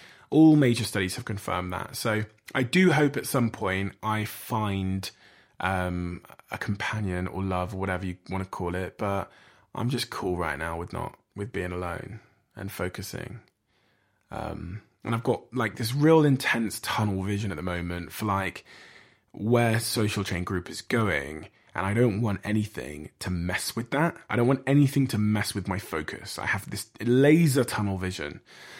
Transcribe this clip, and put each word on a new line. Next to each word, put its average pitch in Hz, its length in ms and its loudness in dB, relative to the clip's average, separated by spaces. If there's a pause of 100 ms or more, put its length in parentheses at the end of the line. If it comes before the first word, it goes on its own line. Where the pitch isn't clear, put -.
(300)
all 156 240 10
major 120 300 4
studies 95 320 -2
have - 80 -10
confirmed 92 480 -4
that. - 240 -8
So 107 300 0 (280)
I 135 80 2
do 175 300 6
hope 143 240 4
at 113 100 -6
some 117 240 2
point 95 440 -2 (100)
I 107 200 0
find 98 840 -2 (520)
um, 90 600 -2 (280)
a - 80 -8
companion 98 680 -4
or 92 160 -6
love 92 320 -2
or 95 40 -6
whatever 95 260 -2
you 90 120 -4 (120)
wanna 95 160 -4
call 90 300 -6
it, 90 240 -6
but 98 320 -2 (440)
I'm 120 140 -2
just 123 220 -4
cool 90 260 -2
right 78 220 -2
now 82 180 -4
with 85 160 -8
not, 82 220 -6 (200)
with 101 180 -8
being 90 200 -4
alone 90 480 -8 (340)
and 98 160 -10
focusing. - 680 -8 (920)
Um, 107 520 -8 (220)
and 113 100 -2
I've 113 100 -4
got, - 180 0 (100)
like, 113 240 -2
this 120 180 -4
real 156 300 8
intense 123 560 2
tunnel 101 420 -2
vision 101 280 -2
at 85 60 -6
the 76 60 -8
moment 87 500 -4
for, - 140 -6
like, 98 380 -2 (680)
where 113 480 2
Social 104 420 0
Chain 90 220 -2
Group 90 260 -4
is - 100 -10
going, 78 680 -2 (260)
and 92 120 -2
I 98 60 0
don't 113 280 4
want 104 240 -2
anything 76 680 -4 (100)
to 92 100 -6
mess 90 440 -2
with 113 160 -6
that. 156 260 2 (140)
I - 60 0
don't 120 100 4
want 135 200 2
anything 139 420 4
to 107 100 -2
mess 107 360 2
with 95 120 -2
my 92 120 0
focus. - 600 -6
I 95 80 -4
have 95 240 -2
this - 160 -8 (140)
laser 135 640 6
tunnel 101 340 -2
vision. 90 420 -6 (400)